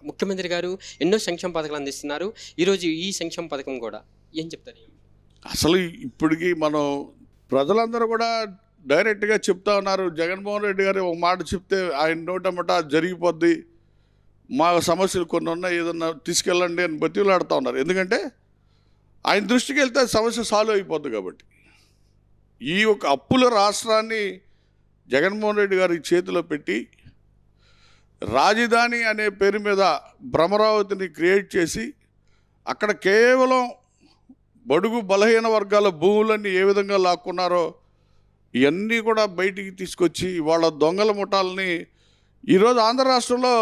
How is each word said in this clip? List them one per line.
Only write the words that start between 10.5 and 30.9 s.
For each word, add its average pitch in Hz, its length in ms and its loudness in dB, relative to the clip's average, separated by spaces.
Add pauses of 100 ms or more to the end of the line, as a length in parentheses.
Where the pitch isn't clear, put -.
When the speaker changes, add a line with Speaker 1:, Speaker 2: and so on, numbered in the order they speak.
Speaker 2:
రెడ్డి 196 180 0
గారు 196 220 0
ఒక 165 160 -4
మాట 180 140 2 (140)
చెప్తే 190 260 -2 (220)
ఆయన 165 180 0 (100)
నోటమ్మట 180 420 -4 (220)
జరిగిపోద్ది, 170 600 2 (960)
మా 147 180 0 (240)
సమస్యలు 185 340 0 (100)
కొన్ని 165 200 -2
ఉన్నాయి, 175 260 -4
ఏదన్నా 165 280 -4 (180)
తీసుకెళ్ళండి 175 600 0
అని 156 160 -6
బతిలాడుతూ 175 580 2
ఉన్నారు. 127 220 -4
ఎందుకంటే 185 360 0 (1080)
ఆయన 190 180 2 (100)
దృష్టికి 262 300 0
వెళ్తే 262 180 0 (160)
సమస్య 226 340 0
సాల్వ్ 214 240 2
అయిపోద్ది 165 400 -4
కాబట్టి. 92 280 -8 (1300)
ఈ - 20 0 (140)
ఒక 202 140 0 (100)
అప్పుల 254 280 2 (180)
రాష్ట్రాన్ని 220 640 0 (880)
జగన్మోహన్ 208 480 0
రెడ్డి 196 200 2
గారి 175 140 2 (140)
చేతిలో 180 320 0 (100)
పెట్టి 156 260 -4 (1600)
రాజధాని 233 640 2 (120)
అనే 214 140 -4 (140)
పేరు 196 260 2
మీద 202 160 0 (520)
భ్రమరావతిని 196 760 2 (100)